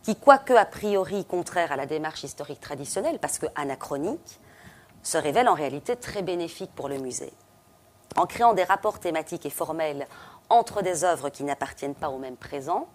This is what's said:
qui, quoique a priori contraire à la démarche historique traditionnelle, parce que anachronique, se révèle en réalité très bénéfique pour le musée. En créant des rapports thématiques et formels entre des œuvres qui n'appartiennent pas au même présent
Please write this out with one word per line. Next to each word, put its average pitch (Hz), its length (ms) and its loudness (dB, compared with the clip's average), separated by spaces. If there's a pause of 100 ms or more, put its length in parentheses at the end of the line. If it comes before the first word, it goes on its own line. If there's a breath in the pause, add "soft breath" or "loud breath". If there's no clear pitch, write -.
qui, 214 140 -2
quoique 269 360 8
a 220 120 8
priori 196 600 -2
contraire 170 480 -2
à 139 40 -2
la 139 100 -4
démarche 156 380 -6
historique 143 360 -12
traditionnelle, 190 580 -4
parce - 200 -4
que - 80 -4 (100)
anachronique, 143 800 -6 (680 loud breath)
se - 140 -2
révèle 156 300 4
en 190 60 6
réalité 143 420 -4
très 214 260 -8
bénéfique 175 520 -6
pour 139 140 -8
le 139 100 -4
musée. 127 340 -8 (840)
En 175 100 4
créant 233 280 4
des 185 80 2
rapports 196 380 0
thématiques 160 460 -4
et 143 40 -4
formels 156 560 -4 (420 loud breath)
entre 214 340 4
des 175 200 0
œuvres 156 260 2
qui 139 140 -8
n'appartiennent 143 540 -6
pas 151 140 -4
au 131 80 -8
même 131 180 -10
présent 160 580 -4